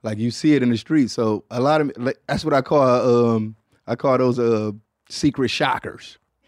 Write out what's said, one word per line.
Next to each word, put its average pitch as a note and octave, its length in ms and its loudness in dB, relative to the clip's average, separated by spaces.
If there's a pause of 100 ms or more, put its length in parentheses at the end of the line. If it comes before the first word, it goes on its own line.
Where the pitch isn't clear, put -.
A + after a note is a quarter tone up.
Like, G#2+ 140 -6
you A#2 140 -2
see D3+ 240 2
it C3 80 2
in B2 80 2
the A2+ 80 0
street. D3 320 0
So A2 400 -2
a A#2+ 100 -6
lot D3+ 220 2
of, C#3+ 160 -4
like, A#2+ 180 -4 (100)
that's - 180 -4
what D3+ 100 0
I C3+ 80 2
call, B2 720 2
um, A2 220 -4 (300)
I A2+ 100 -4
call C3 200 0
those, B2 220 2
uh, A2 340 0 (360)
secret C#3 400 -2
shockers. - 680 -6 (300)